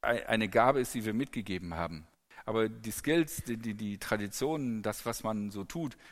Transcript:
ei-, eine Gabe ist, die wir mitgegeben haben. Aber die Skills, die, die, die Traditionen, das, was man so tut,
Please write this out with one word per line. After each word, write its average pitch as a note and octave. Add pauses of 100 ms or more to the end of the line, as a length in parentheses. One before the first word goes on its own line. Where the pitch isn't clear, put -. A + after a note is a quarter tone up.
ei-, A2+
eine A2
Gabe B2+
ist, B2
die A2+
wir G#2+
mitgegeben F#2+
haben. D#2+ (380)
Aber A2
die A2+
Skills, D#3+
die, A#2
die, A2+
die G#2
Traditionen, A#2
das, G#2+
was A#2
man G#2
so G2
tut, D#3 (140)